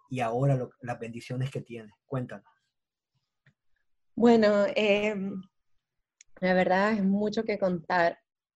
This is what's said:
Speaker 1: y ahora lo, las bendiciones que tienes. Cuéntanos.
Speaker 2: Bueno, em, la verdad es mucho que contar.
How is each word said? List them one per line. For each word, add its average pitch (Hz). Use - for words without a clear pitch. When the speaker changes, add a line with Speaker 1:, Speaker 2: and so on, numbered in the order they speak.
Speaker 1:
y 127
ahora 123
lo, 123
las 120
bendiciones 120
que 127
tienes. 113
Cuéntanos. 120
Speaker 2:
Bueno, 214
em, 202
la 185
verdad 185
es 208
mucho 208
que 220
contar. 180